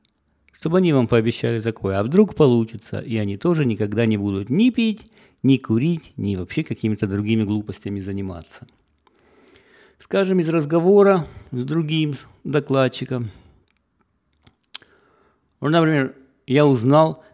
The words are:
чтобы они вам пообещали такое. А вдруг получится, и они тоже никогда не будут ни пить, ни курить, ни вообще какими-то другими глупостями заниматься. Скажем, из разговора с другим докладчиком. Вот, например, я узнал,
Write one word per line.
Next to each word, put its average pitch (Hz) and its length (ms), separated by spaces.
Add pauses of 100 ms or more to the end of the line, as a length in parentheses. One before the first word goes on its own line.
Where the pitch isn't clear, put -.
(520)
чтобы 165 280
они 180 120
вам 127 160
пообещали 117 540
такое. 98 360
А 101 60
вдруг 175 320
получится, 117 640
и 113 160
они 101 220
тоже 165 260
никогда 107 420
не 110 120
будут 101 320
ни 214 220
пить, 226 380 (320)
ни 135 140
курить, 131 600
ни 101 180
вообще 92 280
какими-то 110 440
другими 104 360
глупостями 101 580
заниматься. 95 680 (1300)
Скажем, 190 420
из 160 80
разговора 170 760 (260)
с 123 120
другим 151 540 (260)
докладчиком. 131 880 (2250)
Вот, 139 80
например, 156 440 (320)
я 143 200
узнал, 143 580 (100)